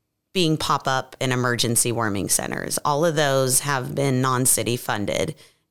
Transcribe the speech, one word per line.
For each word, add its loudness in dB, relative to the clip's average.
being 2
pop-up -2
and 0
emergency 0
warming -2
centers. -4
All 0
of 2
those 2
have -4
been 2
non-city 2
funded -4